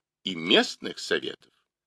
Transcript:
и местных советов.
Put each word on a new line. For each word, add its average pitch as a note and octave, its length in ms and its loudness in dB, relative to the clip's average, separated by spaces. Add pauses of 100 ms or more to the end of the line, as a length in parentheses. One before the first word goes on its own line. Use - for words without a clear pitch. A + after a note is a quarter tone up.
(240)
и F#2+ 100 -6
местных F#2+ 640 2
советов. - 540 -6 (340)